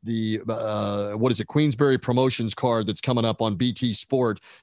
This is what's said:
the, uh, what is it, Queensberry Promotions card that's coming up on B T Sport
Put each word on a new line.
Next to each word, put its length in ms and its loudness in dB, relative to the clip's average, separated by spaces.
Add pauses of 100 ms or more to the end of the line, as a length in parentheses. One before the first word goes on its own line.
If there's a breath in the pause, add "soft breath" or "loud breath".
the, 380 -2 (100)
uh, 640 -4
what 180 2
is 80 0
it, 60 -4
Queensberry 520 2
Promotions 560 0
card 340 0
that's 140 -4
coming 240 2
up 160 0
on 140 2
B 180 0
T 200 -2
Sport 480 0 (220 loud breath)